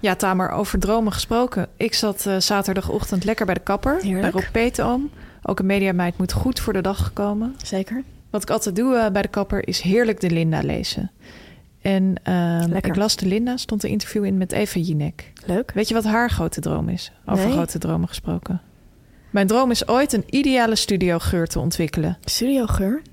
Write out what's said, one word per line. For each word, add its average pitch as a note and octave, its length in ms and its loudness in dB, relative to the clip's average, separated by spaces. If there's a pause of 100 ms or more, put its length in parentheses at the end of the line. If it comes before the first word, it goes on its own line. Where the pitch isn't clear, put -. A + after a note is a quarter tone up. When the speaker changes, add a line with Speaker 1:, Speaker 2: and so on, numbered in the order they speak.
Speaker 1:
Ja, F#3+ 120 2
Tamer, F#3 360 0
over G3+ 280 -2
dromen G#3 340 2
gesproken. A#3 640 0
Ik - 180 -2
zat, G3+ 320 -2
eh, G3 120 0
zaterdagochtend F#3+ 880 0
lekker A3 220 0
bij F#3 80 2
de - 60 -6
kapper. C4 420 0
Speaker 2:
Heerlijk. F#3+ 180 0
Speaker 1:
Bij - 100 0 (120)
Rob - 100 -6
Peetoom. B3 580 0 (320)
Ook - 160 -2
een F#3+ 80 0
mediameid F#3+ 520 2
moet F#3 140 -2
goed - 280 0
voor A3 120 -2
de F#3+ 80 2
dag F#3+ 320 0
komen. G#3+ 500 -2
Speaker 2:
Zeker. G#3+ 400 -4 (280)
Speaker 1:
Wat G3+ 120 -2
ik - 80 -8
altijd G3+ 260 0
doe, B3+ 200 2
eh, A3 140 4
bij G3 120 2
de G3+ 60 -2
kapper G3+ 400 -2
is F3 120 -2
heerlijk G#3+ 400 2
de F3+ 100 0
Linda D#3+ 300 2
lezen. - 500 -4 (720)
En, F#3+ 400 2
ehm, E3+ 460 2
Speaker 2:
Lekker. F#3 220 0
Speaker 1:
ik E3+ 60 0
las G#3 200 2
de F#3+ 100 -2
Linda, A#3 300 0
stond A3 280 -4
een - 60 -2
interview G#3 340 -2
in F#3+ 140 2
met F#3 140 -2
Eva - 280 -2
Jinek. D#3 520 -2 (140)
Speaker 2:
Leuk. G3 280 -2
Speaker 1:
Weet G#3+ 140 0
je A3+ 60 -2
wat A3+ 100 2
haar A#3 260 2
grote - 300 -2
droom D#3 280 -2
is? F3+ 240 -6 (140)
Over F#3+ 180 2
Speaker 2:
Nee. A#3+ 80 2
Speaker 1:
grote E3+ 260 0
dromen E3 300 -2
gesproken. - 520 -6 (680)
"Mijn G3 160 4
droom A#3+ 240 4
is - 180 0
ooit C4 240 4
een G#3+ 140 0
ideale B3+ 500 2
studiogeur F3 680 0
te - 120 -4
ontwikkelen. E3 680 0
Speaker 2:
Studiogeur? B3 800 0 (100)